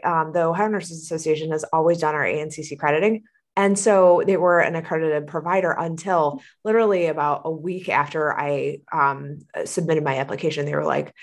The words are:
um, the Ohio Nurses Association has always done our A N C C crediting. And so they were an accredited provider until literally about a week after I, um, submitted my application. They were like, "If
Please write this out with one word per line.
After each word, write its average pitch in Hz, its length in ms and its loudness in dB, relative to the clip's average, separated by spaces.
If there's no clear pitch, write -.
um, 160 300 0
the 170 80 2
Ohio 170 260 0
Nurses 170 340 -6
Association 156 500 -2
has 156 200 -2
always 160 240 4
done 156 180 0
our 147 120 0
A 113 120 0
N 156 120 -6
C 156 120 -12
C 147 140 -10
crediting. 170 460 2
And 196 220 2
so 185 480 6
they 190 100 2
were 175 240 4
an 165 160 2
accredited 160 500 -2
provider 170 440 -2
until 165 720 -2
literally 214 440 2
about 147 400 -2
a 160 40 -4
week 175 380 -8
after 143 500 0
I, 143 420 -4
um, 143 460 -2
submitted 160 400 -2
my 135 140 -2
application. 143 480 -4
They 147 80 -4
were 147 100 0
like, 147 240 -2
"If - 140 -20